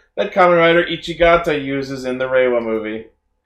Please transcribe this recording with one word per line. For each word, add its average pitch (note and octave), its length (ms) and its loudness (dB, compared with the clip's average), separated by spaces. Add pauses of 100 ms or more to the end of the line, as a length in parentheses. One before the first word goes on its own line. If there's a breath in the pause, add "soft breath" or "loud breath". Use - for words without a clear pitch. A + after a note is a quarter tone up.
(160 loud breath)
that G3+ 160 -4
Kamen F3+ 260 4
Rider E3+ 260 4
Ichigata E3 800 0
uses C3+ 400 -6
in B2+ 140 -6
the C3 80 -2
Reiwa B2+ 360 2
movie. A2 440 -6 (400)